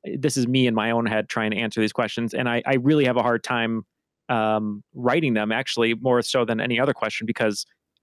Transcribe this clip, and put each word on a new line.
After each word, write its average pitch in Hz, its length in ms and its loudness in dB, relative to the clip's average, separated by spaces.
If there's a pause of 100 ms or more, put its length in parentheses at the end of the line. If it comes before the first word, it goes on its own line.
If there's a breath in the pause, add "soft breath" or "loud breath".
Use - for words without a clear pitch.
This 135 320 -2
is 123 100 2
me 127 200 4
in 117 80 2
my 110 160 0
own 117 160 0
head 107 240 -2
trying 110 220 -2
to 101 40 -4
answer 113 240 -4
these 107 140 0
questions." 117 400 -2
And 123 120 -2
I, 120 200 0
I 135 80 2
really 139 320 2
have 123 100 2
a 120 60 2
hard 117 200 2
time, 113 440 -2 (420)
um, 107 540 0 (120)
writing 131 400 0
them, 107 180 0
actually, 117 420 0
more 123 260 2
so 120 240 0
than 113 160 -2
any 120 180 0
other 139 140 2
question, 110 340 -4
because 110 380 -2 (380)